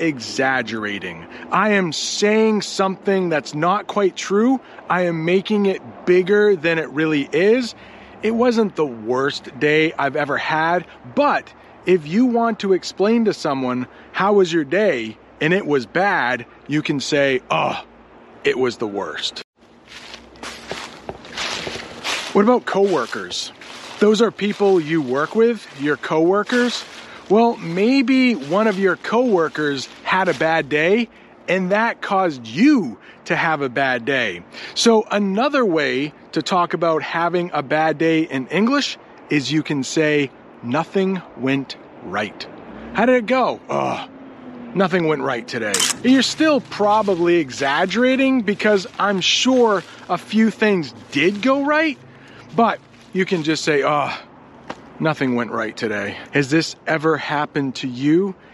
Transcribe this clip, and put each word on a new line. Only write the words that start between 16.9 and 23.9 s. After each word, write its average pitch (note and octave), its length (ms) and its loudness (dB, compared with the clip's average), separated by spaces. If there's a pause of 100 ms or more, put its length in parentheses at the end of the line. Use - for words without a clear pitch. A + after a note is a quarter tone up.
say, C#3 520 0
"Oh, C#3 280 0 (640)
it C3+ 160 0
was B2 200 0
the A#2 80 -4
worst." G2 560 -8 (3000)
What G3+ 100 4
about A#3 220 4
coworkers? C3 880 -2 (480)